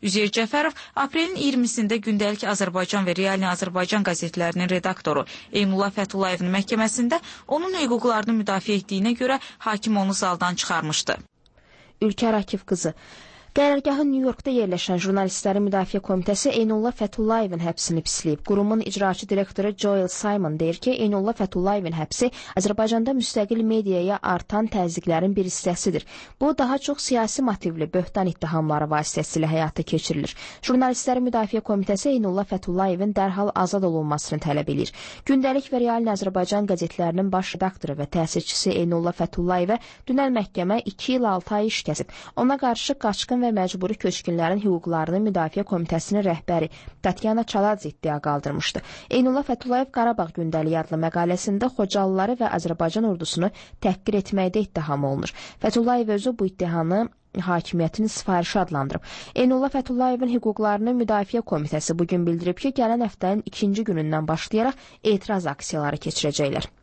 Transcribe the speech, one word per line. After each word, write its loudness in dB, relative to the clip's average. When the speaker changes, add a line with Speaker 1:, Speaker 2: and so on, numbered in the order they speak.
Speaker 1:
Üzeyir 0
Cəfərov 0
aprelin -2
iyirmisində 0
Gündəlik 0
Azərbaycan 0
və 0
Realni 2
Azərbaycan 0
qəzetlərinin 0
redaktoru 0
Eynullah 2
Fətullayevin -2
məhkəməsində 0
onun 0
hüquqlarını 2
müdafiə 0
etdiyinə 0
görə 0
hakim 0
onu 0
zaldan 0
çıxarmışdı. -2
Speaker 2:
Ülkər 2
Akif -4
qızı. -2
Qərargahı 4
New 2
Yorkda -2
yerləşən 0
Jurnalistlərin 0
Müdafiə 0
Komitəsi 0
Eynullah 2
Fətullayevin 0
həbsini -2
pisləyib. -2
Qurumun 2
icraçı -2
direktoru 0
Joel 2
Simon 0
deyir 0
ki, 0
Eynullah 2
Fətullayevin 0
həbsi 0
Azərbaycanda 2
müstəqil 0
mediaya 2
artan 0
təzyiqlərin 2
bir 2
hissəsidir. -2
Bu, 4
daha 2
çox -2
siyasi 0
motivli 0
böhtan 0
ittihamları 0
vasitəsilə 0
həyata 0
keçirilir. -2
Jurnalistlərin 2
Müdafiə 0
Komitəsi 2
Eynullah 2
Fətullayevin 0
dərhal 0
azad 2
olunmasını 0
tələb 0
edir. -2
Gündəlik 2
və 2
Realni 2
Azərbaycan 0
qəzetlərinin 0
baş -2
redaktoru -4
və -10
təsisçisi 0
Eynullah 0
Fətullayevə 0
dünən 2
məhkəmə 0
iki -2
il 2
altı 0
ay 0
iş -4
kəsib. -6
Ona 2
qarşı 0
qaçqın 0
və 2
məcburi 0
köçkünlərin 0
hüquqlarını 0
müdafiə 0
komitəsinin 0
rəhbəri 0
Tatyana 0
Çaladze 2
iddia -4
qaldırmışdı. -2
Eynullah 2
Fəthullayev -2
Qarabağ 0
Gündəliyi 0
adlı -2
məqaləsində 0
Xocalıları 0
və 0
Azərbaycan 0
ordusunu 0
təhqir 0
etməkdə 0
ittiham -2
olunur. -4
Fəthullayev 2
özü -2
bu 0
ittihamı 0
hakimiyyətin 0
sifarişi 0
adlandırıb. -2
Eynullah 4
Fətullayevin 0
hüquqlarını 0
müdafiə 0
komitəsi -2
bugün 2
bildirib 0
ki, -4
gələn 2
həftənin -2
ikinci 0
günündən 0
başlayaraq 0
etiraz 0
aksiyaları -4
keçirəcəklər. -2